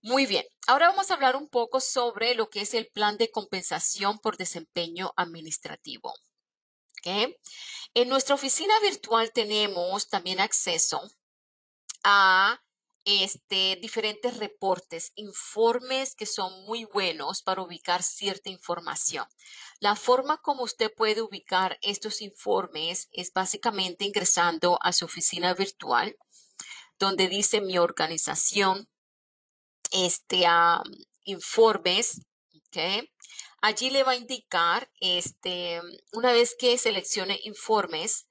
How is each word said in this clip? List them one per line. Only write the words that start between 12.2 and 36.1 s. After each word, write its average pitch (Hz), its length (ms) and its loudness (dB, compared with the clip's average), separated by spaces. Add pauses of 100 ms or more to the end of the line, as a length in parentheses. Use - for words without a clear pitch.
este, 190 760 -2
diferentes 214 540 -6
reportes, 190 800 -4
informes 240 960 -2
que 214 120 -10
son 190 400 -6
muy 226 180 -8
buenos 180 580 -4
para 190 200 -2
ubicar 180 420 -4
cierta 196 460 -4
información. 165 760 -4 (540)
La 208 160 2
forma 262 460 2
como 269 220 -4
usted 220 300 -2
puede 214 280 0
ubicar 190 600 -2
estos 202 400 -6
informes 190 880 -4
es 180 200 -10
básicamente 190 720 -2
ingresando 175 760 4
a 180 100 2
su - 140 0
oficina 175 480 0
virtual, 180 640 -2 (840)
donde 190 300 2
dice 202 320 2
mi 185 160 -2
organización, 175 1120 0 (1000)
este, 185 540 0
ah, 170 380 4 (400)
informes, 196 960 2 (360)
¿ok? 190 520 -4 (540)
Allí 220 280 0
le 269 140 4
va 262 80 4
a 247 60 2
indicar, 214 840 0
este, 175 840 -4 (300)